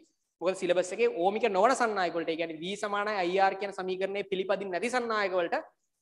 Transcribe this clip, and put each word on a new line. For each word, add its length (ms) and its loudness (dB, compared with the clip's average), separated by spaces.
මොකද 180 0
සිලබස් 340 2
එකේ 180 2
ඕමික 400 2
නොවන 240 6
සන්නායක 400 0
වලට, 160 -2
ඒ 60 -4
කියන්නේ 260 -6
V 140 -4
සමානයි 420 -2
අයි 220 2
ආර් 140 4
කියන 180 -6
සමීකරණය 520 -2
පිළිපදින් 460 -2
නැති 200 -2
සන්නායක 440 0
වලට 240 0